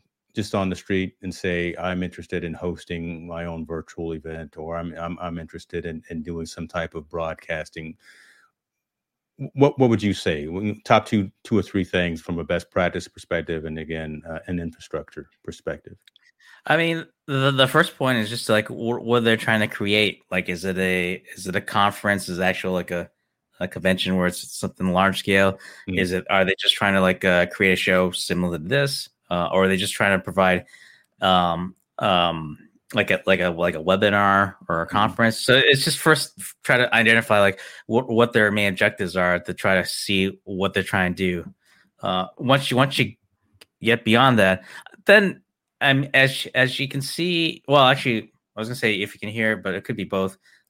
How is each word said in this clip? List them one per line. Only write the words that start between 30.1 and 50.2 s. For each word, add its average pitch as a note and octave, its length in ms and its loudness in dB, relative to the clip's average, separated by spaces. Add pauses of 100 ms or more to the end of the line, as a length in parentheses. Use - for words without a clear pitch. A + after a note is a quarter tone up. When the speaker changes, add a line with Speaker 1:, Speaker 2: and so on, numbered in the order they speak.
Speaker 2:
to F#2 60 -4
provide, F#2 440 0 (540)
um, F#2 540 0 (240)
um, E2+ 600 0 (360)
like G#2 160 2
a, F#2 160 0
like F#2+ 140 4
a, F2+ 100 0
like E2+ 240 -2
a D#2 80 -8
webinar G2 720 4 (140)
or E2 140 -2
a E2 40 -6
Speaker 1:
Mm-hmm. G2+ 100 -4
Speaker 2:
conference? A2 440 0
So B2+ 160 4
it's C3+ 260 4
just D#3 160 -4
first - 400 0
f-, - 240 -16
try C3 140 2
to B2 180 2
identify, A2+ 460 4
like, G2 180 4 (280)
what, B2 220 0
what A#2 260 4
their G#2+ 180 4
main G#2 160 0
objectives F#2+ 480 -2
are F2+ 240 2
to F#2 120 -8
try F#2+ 240 0
to F2+ 100 0
see F#2+ 580 -2
what F#2+ 300 -4
they're G2 100 0
trying F#2 300 -2
to - 20 -12
do. F2+ 380 -4 (460)
Uh, F#2 260 -4 (120)
once C#3 320 0
you, B2 60 0
once C#3 240 2
you A2 140 -2 (680)
get A2+ 220 2
beyond A#2 340 6
that, F#2+ 240 4 (440)
then, G3+ 340 6 (400)
um, C3+ 340 2
as, C3+ 400 2
as B2+ 240 2
you C#3 80 -4
can C#3 140 -6
see, E3 640 -2
well, C#3 180 6
actually, B2+ 480 2 (220)
I G#2 60 -8
was A2 80 -6
gonna B2 80 -8
say A2 240 0
if G#2 140 -6
you - 40 -20
can G#2 120 -10
hear, A2 260 -2
but F#2 180 -6
it G2 80 -8
could A2+ 140 -8
be G2 80 -6
both, F#2+ 320 -2 (340)